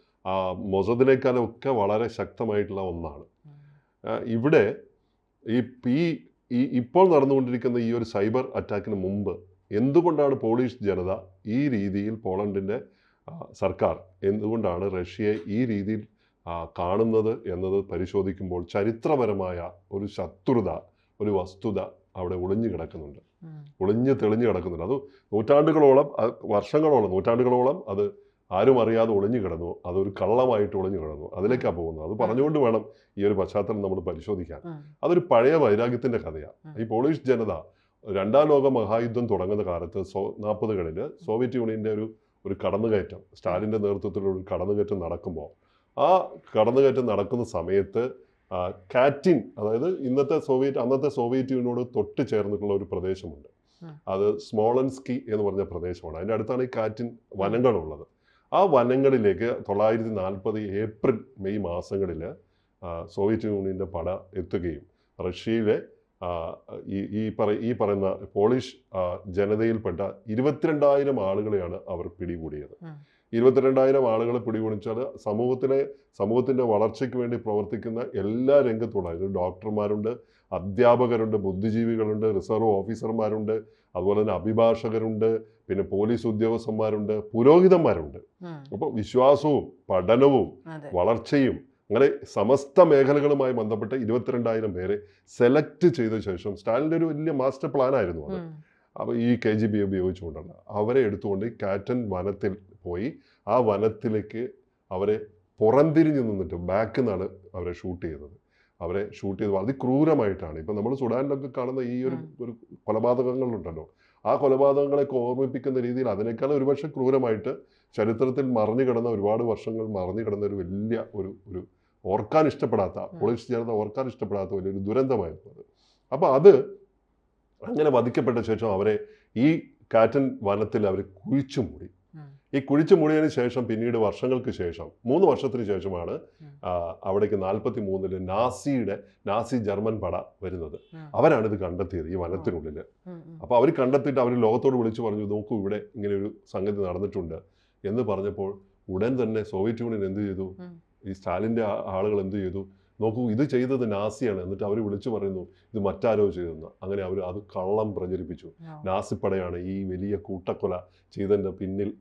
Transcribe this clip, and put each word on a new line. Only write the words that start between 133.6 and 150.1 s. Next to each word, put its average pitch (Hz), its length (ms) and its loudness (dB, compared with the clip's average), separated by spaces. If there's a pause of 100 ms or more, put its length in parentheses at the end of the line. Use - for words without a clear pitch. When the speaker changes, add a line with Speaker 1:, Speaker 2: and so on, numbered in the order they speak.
Speaker 1:
പിന്നീട് 113 320 -2
വർഷങ്ങൾക്ക് 113 520 0
ശേഷം, 85 400 -6 (160)
മൂന്ന് 165 200 4
വർഷത്തിന് 127 380 0
ശേഷമാണ്, 92 460 -4
Speaker 2:
ഉം. - 580 -12
Speaker 1:
ആ, 87 360 -4
അവിടേക്ക് 98 380 0
നാൽപത്തിമൂന്നില് 180 880 -4
നാസിയുടെ, 190 680 -2 (280)
നാസി 131 300 -2
ജർമ്മൻ 107 440 -2
പട 87 220 -4 (200)
വരുന്നത്. 87 380 -10 (140)
Speaker 2:
ഉം. 156 200 -18
Speaker 1:
അവരാണിത് 110 440 2
കണ്ടെത്തിയത് 87 500 -6
ഈ 90 60 -6
വനത്തിനുള്ളില്. 85 680 -6 (240)
Speaker 2:
ഉം, 175 200 -18
ഉം. - 160 -20
Speaker 1:
അപ്പൊ 123 140 2
അവര് 139 220 10
കണ്ടെത്തിയിട്ട് 135 420 4
അവര് 123 220 4
ലോകത്തോട് 123 340 4
വിളിച്ചു 113 260 0
പറഞ്ഞു, 104 220 -2
"നോക്കൂ, 104 360 -2
ഇവിടെ 101 220 -2 (140)
ഇങ്ങനെ 101 180 -2
ഒരു 101 200 -2 (160)
സംഗതി 101 320 -2
നടന്നിട്ടുണ്ട്" 90 520 -4 (500)
എന്ന് 110 180 -2
പറഞ്ഞപ്പോൾ 98 580 -4 (280)
ഉടൻ 117 340 0
തന്നെ 110 200 -2
സോവിയറ്റ് 113 400 -2
യൂണിയൻ 110 220 -4
എന്ത് 95 160 -4